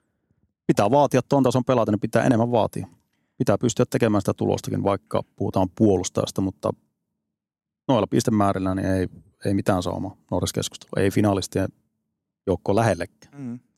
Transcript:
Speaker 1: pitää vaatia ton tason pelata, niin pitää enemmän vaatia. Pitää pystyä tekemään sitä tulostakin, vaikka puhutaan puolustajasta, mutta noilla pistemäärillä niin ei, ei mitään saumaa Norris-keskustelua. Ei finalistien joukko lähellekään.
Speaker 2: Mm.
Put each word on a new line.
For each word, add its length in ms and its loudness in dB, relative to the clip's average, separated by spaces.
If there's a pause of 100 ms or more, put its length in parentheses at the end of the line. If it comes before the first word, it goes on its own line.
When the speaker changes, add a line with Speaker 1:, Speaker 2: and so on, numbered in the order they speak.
(680)
Speaker 1:
pitää 240 2
vaatia 380 4
ton 140 2
tason 220 2
pelata, 280 2
niin 80 0
pitää 240 0
enemmän 260 4
vaatia. 360 0 (500)
Pitää 220 2
pystyä 320 0
tekemään 300 2
sitä 140 -2
tulostakin, 500 -2
vaikka 380 -2 (140)
puhutaan 380 -2
puolustajasta, 640 0
mutta 300 -2 (1160)
noilla 180 2
pistemäärillä 680 0
niin 120 -4
ei, 220 0 (360)
ei 100 -2
mitään 280 0
saumaa 340 -8 (140)
Norris-keskustelua. 760 -4
Ei 60 0
finalistien 580 -2 (800)
joukko 300 -2
lähellekään. 680 -2
Speaker 2:
Mm. 160 -10 (200)